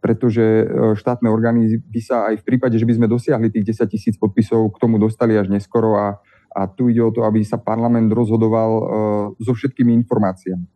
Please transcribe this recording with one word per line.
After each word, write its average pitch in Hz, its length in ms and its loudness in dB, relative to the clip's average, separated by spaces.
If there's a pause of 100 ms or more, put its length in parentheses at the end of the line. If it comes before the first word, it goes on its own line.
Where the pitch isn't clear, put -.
pretože, 113 400 0
e, 110 240 4 (320)
štátne 120 320 -2
orgány 113 480 2
by 113 240 -8
sa 123 140 -4 (100)
aj 110 160 -4
v - 40 -10
prípade, 123 280 0
že 113 80 2
by 117 160 2
sme 117 80 2
dosiahli 113 480 0
tých 107 160 -2
desať 107 240 -2
tisíc 107 240 -2
podpisov, 110 560 0
k - 80 -10
tomu 113 160 2
dostali 110 400 2
až 101 80 0
neskoro 104 480 0
a, 101 240 -2 (320)
a 98 160 -4
tu 120 240 -2
ide 113 80 2
o 113 160 2
to, 117 80 -2
aby 107 240 0
sa - 80 -6
parlament 113 560 0
rozhodoval, 113 600 0
e, 110 120 0 (640)
so 123 80 0
všetkými 120 480 0
informáciami. 104 720 -4